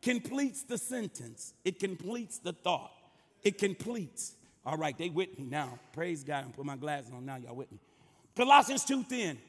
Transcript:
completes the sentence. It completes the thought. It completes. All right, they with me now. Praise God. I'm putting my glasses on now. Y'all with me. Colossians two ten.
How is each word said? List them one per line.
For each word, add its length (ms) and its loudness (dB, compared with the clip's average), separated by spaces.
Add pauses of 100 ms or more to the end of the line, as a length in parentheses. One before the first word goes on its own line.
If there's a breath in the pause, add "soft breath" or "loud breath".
completes 600 0
the 140 -6
sentence. 760 -6 (100)
It 160 -2
completes 600 -6
the 120 -6
thought. 400 -2 (520 soft breath)
It 140 4
completes. 760 -2 (320 soft breath)
All 120 -2
right, 200 -2
they 120 -2
with 280 -2
me 80 -8
now. 340 -4 (140)
Praise 300 -4
God. 200 -4
I'm 80 -12
putting 140 -10
my 100 -4
glasses 380 -6
on 100 -12
now. 140 -8
Y'all 180 -12
with 160 -10
me. 80 -18 (560 soft breath)
Colossians 480 8
two 200 2
ten. 340 -2 (120)